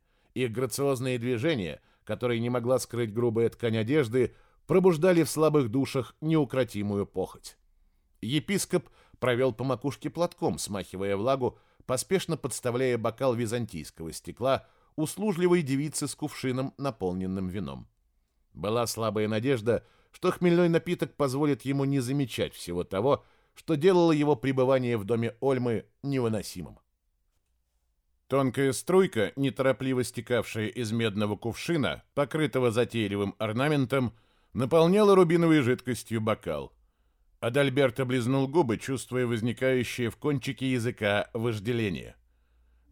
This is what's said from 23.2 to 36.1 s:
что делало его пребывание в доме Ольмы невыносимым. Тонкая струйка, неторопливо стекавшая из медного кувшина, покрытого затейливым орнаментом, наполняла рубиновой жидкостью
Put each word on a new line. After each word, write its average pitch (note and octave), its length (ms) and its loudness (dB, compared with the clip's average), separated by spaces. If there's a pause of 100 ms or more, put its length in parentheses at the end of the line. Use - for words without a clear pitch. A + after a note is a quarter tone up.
что - 220 -4
делало E3+ 360 6
его D3 240 4
пребывание C3 640 2
в G2 80 -6
доме A2+ 340 0
Ольмы B2 460 0 (180)
невыносимым. A2 760 -2 (1500)
Тонкая C3+ 460 0
струйка, F3 640 2
неторопливо C3 680 0
стекавшая A2+ 640 -4
из A2 240 -6
медного G#2+ 440 0
кувшина, A2+ 680 -4 (100)
покрытого C#3 560 0
затейливым G#2 680 0
орнаментом, B2+ 760 0 (400)
наполняла E3+ 640 4
рубиновой E3+ 460 6
жидкостью A#2 600 -2